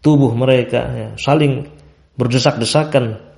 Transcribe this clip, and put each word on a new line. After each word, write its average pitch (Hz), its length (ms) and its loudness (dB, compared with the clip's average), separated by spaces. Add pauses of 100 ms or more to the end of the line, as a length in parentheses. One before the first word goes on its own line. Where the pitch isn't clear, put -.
tubuh 139 320 2
mereka, 123 460 2 (100)
ya, 113 240 -8
saling 143 560 0 (480)
berdesak-desakan 123 1000 0 (180)